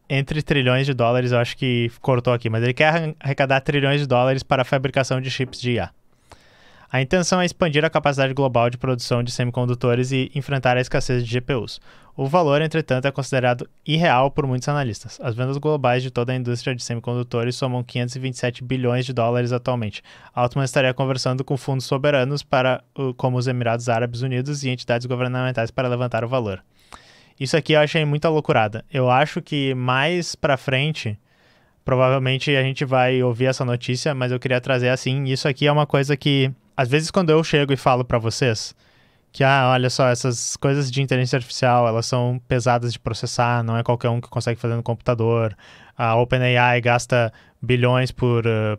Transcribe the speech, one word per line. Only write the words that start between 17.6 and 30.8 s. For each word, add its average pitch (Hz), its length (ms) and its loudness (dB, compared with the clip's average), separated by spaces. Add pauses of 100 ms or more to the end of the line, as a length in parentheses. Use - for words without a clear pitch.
quinhentos 123 320 -6
e 131 40 -10
vinte 131 160 -6
e - 20 -12
sete 123 260 -4
bilhões 123 420 0
de 135 60 -8
dólares 120 400 0
atualmente. 120 500 -4 (320)
Altman 123 300 0
estaria 131 300 2
conversando 131 500 -2
com 139 140 -2
fundos 131 280 -4
soberanos 139 560 0
para, 127 400 0 (140)
o, 131 180 -4
como 127 240 -2
os 123 100 -2
Emirados 120 420 -2
Árabes 120 320 0
Unidos 135 420 -4
e 143 60 -2
entidades 123 360 -2
governamentais 123 640 -2
para 127 200 -2
levantar 120 340 -2
o 117 60 -6
valor. 110 340 -4 (720)
Isso 139 200 -2
aqui 156 160 2
eu 151 80 6
achei 151 240 2
muita 151 240 0
loucurada. 120 600 0
Eu 127 220 2
acho 147 300 2
que 139 340 -2
mais 135 600 -2
pra 143 200 0
frente, 131 640 -4 (640)